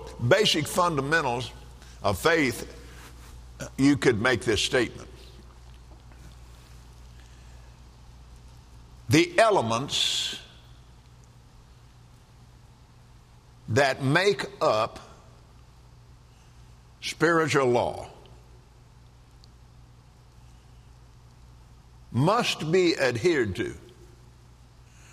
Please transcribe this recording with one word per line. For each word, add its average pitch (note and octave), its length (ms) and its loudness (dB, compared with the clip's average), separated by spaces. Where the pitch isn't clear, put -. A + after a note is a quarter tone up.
basic F3+ 400 2
fundamentals C#3+ 840 -2
of G2 160 -2
faith, D#3 540 0
you C#3 200 4
could A#2 240 2
make B2+ 220 0
this A2 200 0
statement. - 460 -2
The E3+ 300 4
elements C#3+ 1000 0
that C3+ 340 2
make F3+ 420 2
up A#2 380 2
spiritual D#3 680 2
law A2+ 420 0
must E3 600 0
be F3 260 2
adhered B2 600 0
to, C#2+ 180 -6